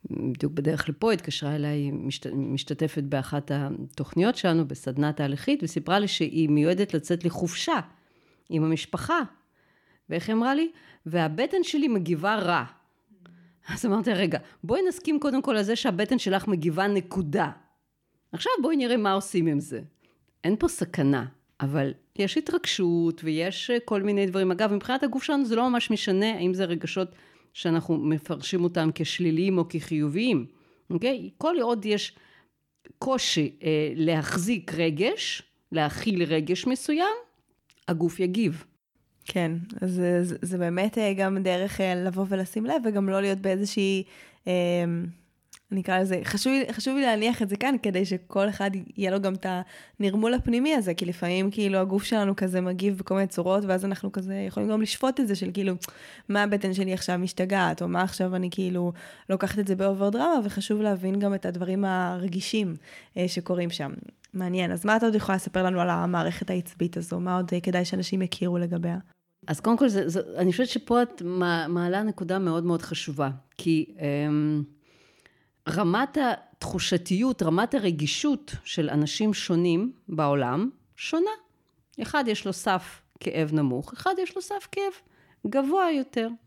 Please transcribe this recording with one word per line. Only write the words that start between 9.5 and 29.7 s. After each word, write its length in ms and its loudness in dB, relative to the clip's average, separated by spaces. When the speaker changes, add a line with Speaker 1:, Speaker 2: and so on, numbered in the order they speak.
Speaker 1:
ואיך 180 -2
היא 80 2
אמרה 180 2
לי? 160 2
"והבטן 560 0
שלי 260 0
מגיבה 460 0
רע." 300 0
אז 180 -4
אמרתי, 260 2
"רגע, 260 2
בואי 240 2
נסכים 320 0
קודם 220 0
כל 140 0
על 60 2
זה 140 0
שהבטן 420 0
שלך 300 0
מגיבה, 380 2
נקודה. 640 0
עכשיו 200 -2
בואי 140 2
נראה 200 2
מה 160 2
עושים 340 2
עם 140 2
זה." 200 -8
אין 140 4
פה 100 2
סכנה, 580 0
אבל 320 0
יש 220 0
התרגשות 840 0
ויש, 460 -2
אה, 100 2
כל 220 -2
מיני 240 2
דברים. 240 2
אגב, 220 2
מבחינת 300 0
הגוף 200 -2
שלנו 220 2
זה 120 0
לא 140 2
ממש 200 0
משנה 440 2
האם 200 0
זה 100 0
רגשות 500 -4
שאנחנו 460 0
מפרשים 680 -2
אותם 300 2
כשליליים 640 2
או 100 2
כחיוביים, 760 0